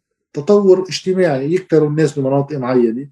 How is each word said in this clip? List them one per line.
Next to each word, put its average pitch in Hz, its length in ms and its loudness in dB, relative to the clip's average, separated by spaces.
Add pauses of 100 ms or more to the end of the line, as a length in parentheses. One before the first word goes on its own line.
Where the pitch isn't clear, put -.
(320)
تطور 190 560 2
اجتماعي، 160 680 -2
يكتروا 156 340 0
الناس 147 300 -2
بمناطق 139 380 -2
معينة. 123 560 -2